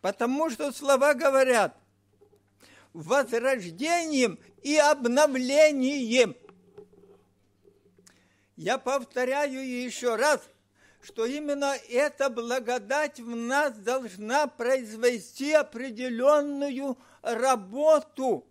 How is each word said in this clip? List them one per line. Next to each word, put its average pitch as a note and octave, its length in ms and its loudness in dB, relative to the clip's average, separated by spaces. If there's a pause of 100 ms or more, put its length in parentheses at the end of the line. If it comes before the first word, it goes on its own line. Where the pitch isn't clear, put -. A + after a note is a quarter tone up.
Потому B3+ 480 -2
что C#4+ 240 -6
слова C#4 400 2
говорят: C4 640 2 (1160)
«Возрождением B3 1400 0 (240)
и D4 140 0
обновлением». C4+ 1600 2 (2250)
Я F#3 220 -2
повторяю C4 840 -4
ещё B3 520 -6
раз, C#4 240 2 (600)
что - 260 -6
именно C#4+ 500 -4 (120)
эта C#4 400 0
благодать B3 920 -4
в A#3 160 -10
нас C4 380 -2
должна A3+ 760 -4
произвести A#3+ 1040 -2
определённую C4+ 1500 0 (240)
работу. B3 1300 0